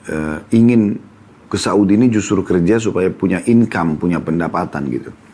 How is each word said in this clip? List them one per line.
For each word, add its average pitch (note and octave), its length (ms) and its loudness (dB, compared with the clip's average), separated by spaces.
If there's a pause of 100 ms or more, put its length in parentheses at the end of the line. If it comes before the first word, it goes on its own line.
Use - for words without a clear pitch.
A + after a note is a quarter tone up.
eh, D#2 320 -6 (160)
ingin A2+ 480 4 (440)
ke - 160 -6
Saudi G2 360 2
ini B2 120 4
justru G2+ 320 0
kerja F2+ 400 2
supaya F#2 320 0
punya F#2 320 -2
income, G2+ 560 0
punya F2 160 -2
pendapatan D#2+ 720 -4
gitu. - 240 -8 (200)